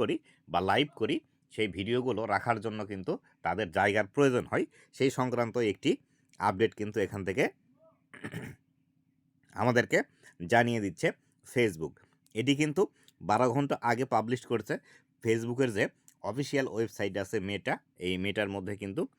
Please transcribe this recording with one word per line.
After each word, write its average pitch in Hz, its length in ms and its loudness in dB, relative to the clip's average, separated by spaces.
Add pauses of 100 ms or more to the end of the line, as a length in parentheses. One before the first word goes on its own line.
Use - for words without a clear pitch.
করি 120 140 2 (380)
বা 87 80 2 (100)
লাইভ 135 180 4 (120)
করি, 113 160 0 (380)
সেই 110 220 0
ভিডিওগুলো 117 440 -2 (140)
রাখার 113 300 0
জন্য 107 160 -6 (100)
কিন্তু 98 220 -6 (340)
তাদের 90 300 -2
জায়গার 101 380 4
প্রয়োজন 127 360 4
হয়। 131 140 0 (320)
সেই 131 220 2
সংক্রান্ত 120 380 0 (160)
একটি 135 180 -2 (580)
আপডেট 104 320 2
কিন্তু 104 160 -6 (100)
এখান 104 220 -4
থেকে 120 160 0 (2250)
আমাদেরকে 120 360 4 (540)
জানিয়ে 120 320 6
দিচ্ছে 98 240 0 (440)
Facebook। 80 420 0 (400)
এটি 123 260 2
কিন্তু 151 220 0 (380)
বারো 107 340 2
ঘন্টা 139 200 0 (160)
আগে 120 140 0 (100)
পাবলিশ 113 260 0 (100)
করেছে 117 240 -2 (480)
Facebook-এর 117 540 0
যে 113 80 4 (460)
অফিসিয়াল 139 440 -2
ওয়েবসাইট 104 480 -2
আছে 95 140 -4 (120)
Meta, 101 260 -2 (320)
এই 92 80 0 (100)
Meta-র 101 320 -2
মধ্যে 98 260 -6
কিন্তু 98 200 -4 (160)